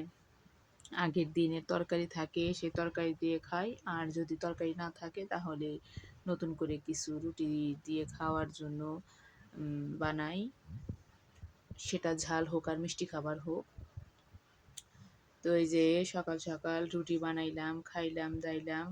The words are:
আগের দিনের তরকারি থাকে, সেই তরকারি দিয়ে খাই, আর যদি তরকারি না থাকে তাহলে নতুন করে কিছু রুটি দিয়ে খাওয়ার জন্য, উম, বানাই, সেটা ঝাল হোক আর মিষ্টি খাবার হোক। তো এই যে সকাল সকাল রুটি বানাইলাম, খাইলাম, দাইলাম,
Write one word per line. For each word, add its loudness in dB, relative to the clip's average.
আগের 4
দিনের 4
তরকারি 2
থাকে, 0
সেই -2
তরকারি 2
দিয়ে 4
খাই, -2
আর 0
যদি -2
তরকারি 0
না -4
থাকে -6
তাহলে -2
নতুন 0
করে 0
কিছু -4
রুটি 0
দিয়ে 0
খাওয়ার 2
জন্য, -6
উম, -4
বানাই, 0
সেটা 0
ঝাল 0
হোক 0
আর 0
মিষ্টি -2
খাবার -4
হোক। -4
তো 4
এই 8
যে 6
সকাল -2
সকাল 0
রুটি 2
বানাইলাম, 0
খাইলাম, -2
দাইলাম, -2